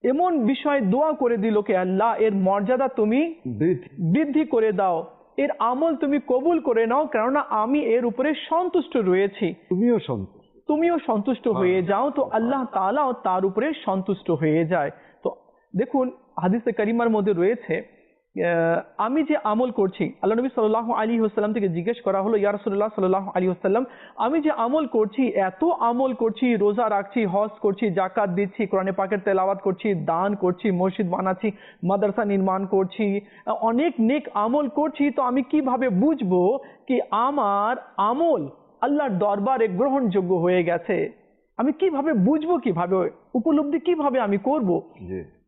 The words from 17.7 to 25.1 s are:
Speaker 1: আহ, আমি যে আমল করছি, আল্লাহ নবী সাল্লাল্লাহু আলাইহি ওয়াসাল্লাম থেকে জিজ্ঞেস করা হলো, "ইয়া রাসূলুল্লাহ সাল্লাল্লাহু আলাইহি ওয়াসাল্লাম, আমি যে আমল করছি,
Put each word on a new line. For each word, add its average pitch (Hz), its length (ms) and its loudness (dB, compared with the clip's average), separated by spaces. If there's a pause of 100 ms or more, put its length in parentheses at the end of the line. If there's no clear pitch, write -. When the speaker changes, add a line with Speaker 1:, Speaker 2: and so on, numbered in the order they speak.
Speaker 1:
আহ, 165 380 0 (160)
আমি 247 240 0
যে 302 220 0
আমল 220 260 0
করছি, 185 420 -2 (100)
আল্লাহ 214 160 2
নবী 254 100 0
সাল্লাল্লাহু 220 440 0
আলাইহি 226 280 0
ওয়াসাল্লাম 214 320 0
থেকে 208 160 0
জিজ্ঞেস 175 320 -4
করা 196 220 0
হলো, 220 140 0
"ইয়া 202 160 2
রাসূলুল্লাহ 202 360 -2
সাল্লাল্লাহু 190 420 0
আলাইহি 185 180 0
ওয়াসাল্লাম, 196 360 0 (320)
আমি 277 240 0
যে 302 100 2
আমল 269 360 0
করছি, 233 420 0